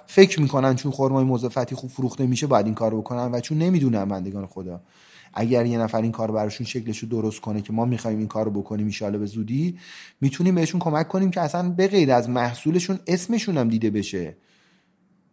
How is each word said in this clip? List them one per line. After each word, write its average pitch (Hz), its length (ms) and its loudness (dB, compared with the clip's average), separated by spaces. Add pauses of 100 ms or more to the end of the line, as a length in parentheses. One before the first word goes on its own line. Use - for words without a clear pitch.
فکر 196 360 6
می‌کنن 135 340 2
چون 131 160 -4
خرمای 135 320 2
مضافتی 127 520 -2
خوب 131 140 -12
فروخته 131 360 -2
می‌شه 127 220 0
باید 110 180 4
این 110 100 0
کارو 110 260 -2
بکنن 123 300 -6
و 120 80 -2
چون 156 180 -4
نمی‌دونن 139 480 2
بندگان 98 400 -6
خدا. 90 360 -12 (520)
اگر 117 320 2
یه 120 140 0
نفر 113 220 0
این 113 100 0
کارو 110 220 -4
براشون 107 340 -2
شکلشو 113 400 -8
درست 110 340 -4
کنه 107 200 -4
که 104 120 -8
ما 113 120 0
می‌خوایم 113 320 -2
این 107 100 -2
کارو 110 240 -2
بکنیم 104 340 -4
انشالله 104 320 -4
به 104 80 -4
زودی، 120 520 -4 (440)
می‌تونیم 175 340 2
بهشون 165 240 0
کمک 160 280 0
کنیم 190 240 0
که 180 100 -2
اصلاً 175 280 -2
به 185 180 2
غیر 185 240 4
از 120 180 4
محصولشون 151 800 0
اسمشون 185 500 0
هم 117 120 2
دیده 113 200 2
بشه، 95 460 -4 (960)